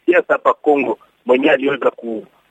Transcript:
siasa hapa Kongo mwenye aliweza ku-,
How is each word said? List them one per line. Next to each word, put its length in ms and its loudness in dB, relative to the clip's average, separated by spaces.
siasa 280 2
hapa 200 0
Kongo 460 -2
mwenye 260 2
aliweza 400 0
ku-, 340 -10